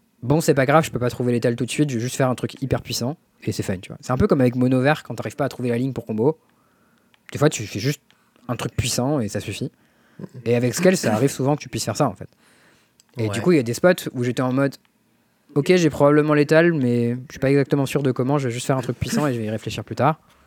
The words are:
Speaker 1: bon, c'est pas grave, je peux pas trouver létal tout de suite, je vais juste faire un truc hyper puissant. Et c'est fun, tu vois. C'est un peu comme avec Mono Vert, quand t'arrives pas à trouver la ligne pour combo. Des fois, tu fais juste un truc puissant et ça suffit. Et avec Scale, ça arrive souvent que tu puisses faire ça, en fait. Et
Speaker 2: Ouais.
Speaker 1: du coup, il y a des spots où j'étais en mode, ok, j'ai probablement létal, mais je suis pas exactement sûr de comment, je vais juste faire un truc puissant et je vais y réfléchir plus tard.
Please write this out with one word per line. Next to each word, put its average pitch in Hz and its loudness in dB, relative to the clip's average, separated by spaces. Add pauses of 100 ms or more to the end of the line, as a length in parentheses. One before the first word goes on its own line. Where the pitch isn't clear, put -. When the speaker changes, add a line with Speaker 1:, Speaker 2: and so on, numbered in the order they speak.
(220)
Speaker 1:
bon, 143 0
c'est 160 2
pas 135 4
grave, 147 4
je - -10
peux 120 -4
pas 123 0
trouver 123 -2
létal 120 0
tout 123 -4
de - -10
suite, 151 0
je 131 -4
vais 110 -2
juste 127 -6
faire 131 0
un 123 -2
truc - -8
hyper 131 -2
puissant. 123 -6 (260)
Et 104 -4
c'est - -6
fun, 98 -4
tu - -16
vois. - -12
C'est - -6
un 131 0
peu 202 2
comme 180 4
avec 123 4
Mono 127 2
Vert, 143 2
quand 120 -12
t'arrives 110 -10
pas 143 -4
à 127 -4
trouver 123 -6
la 117 0
ligne 131 -4
pour 117 -8
combo. 117 0 (920)
Des 120 -10
fois, 147 6
tu 117 -4
fais 101 -8
juste 131 -4 (460)
un 123 -4
truc - -8
puissant 139 0
et 104 -2
ça 101 -4
suffit. 107 -8 (720)
Et 117 2
avec 120 0
Scale, 180 4
ça 120 0
arrive 127 2
souvent 139 0
que 139 -10
tu - -16
puisses - -6
faire 107 -4
ça, 143 2
en 101 -4
fait. - -16 (880)
Et 117 -2
Speaker 2:
Ouais. 107 -2
Speaker 1:
du 101 -4
coup, 180 2
il 170 4
y 147 4
a 123 0
des 117 -4
spots - 0
où 123 -4
j'étais 123 -2
en 127 0
mode, 135 0 (800)
ok, 147 2
j'ai 170 4
probablement 147 4
létal, 160 4
mais 120 0
je 127 -6 (140)
suis - -16
pas 135 2
exactement 139 2
sûr 143 -2
de 131 2
comment, 135 0
je 135 -2
vais 113 -4
juste 123 -8
faire 135 0
un 127 -2
truc 120 -6
puissant 151 -2
et 135 0
je 117 -4
vais 110 -4
y - -4
réfléchir 110 -6
plus 113 -10
tard. 147 2 (280)